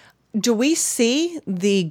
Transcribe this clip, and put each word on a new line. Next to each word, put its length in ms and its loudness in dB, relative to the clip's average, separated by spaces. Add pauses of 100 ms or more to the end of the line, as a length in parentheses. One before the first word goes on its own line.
(380)
Do 140 2
we 220 2
see 720 0
the 440 0